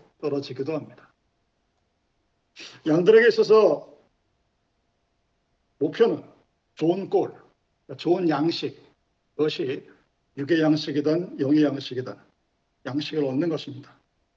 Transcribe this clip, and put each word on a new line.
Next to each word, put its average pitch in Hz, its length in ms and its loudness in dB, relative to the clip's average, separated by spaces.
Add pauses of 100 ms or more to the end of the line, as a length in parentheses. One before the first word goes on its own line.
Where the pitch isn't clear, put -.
(200)
떨어지기도 139 540 -6
합니다. - 400 -12 (1700)
양들에게 240 400 6
있어서 208 680 4 (1900)
목표는 160 440 0 (520)
좋은 175 340 -2
꼴, 170 240 -2 (640)
좋은 175 320 0
양식, 156 520 -2 (540)
그것이 147 520 -4 (500)
육의 156 240 0
양식이든 151 800 0
영의 151 240 2
양식이든 127 520 -4 (680)
양식을 147 400 -4
얻는 139 240 -2
것입니다. 139 460 -8 (420)